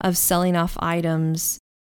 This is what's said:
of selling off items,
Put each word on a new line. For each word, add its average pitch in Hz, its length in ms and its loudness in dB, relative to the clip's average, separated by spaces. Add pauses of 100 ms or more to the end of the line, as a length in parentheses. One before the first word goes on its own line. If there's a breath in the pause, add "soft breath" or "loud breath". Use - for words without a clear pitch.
of 185 160 0
selling 180 380 2
off 175 240 0
items, 165 800 -2 (220)